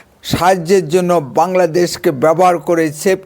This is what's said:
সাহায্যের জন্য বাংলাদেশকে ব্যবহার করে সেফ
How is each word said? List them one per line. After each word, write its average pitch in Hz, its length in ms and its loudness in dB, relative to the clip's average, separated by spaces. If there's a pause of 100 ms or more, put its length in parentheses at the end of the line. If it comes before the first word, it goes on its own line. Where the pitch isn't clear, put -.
(240)
সাহায্যের 175 680 0
জন্য 175 240 0
বাংলাদেশকে 170 1000 0
ব্যবহার 160 480 2
করে 165 340 -2
সেফ 190 320 -2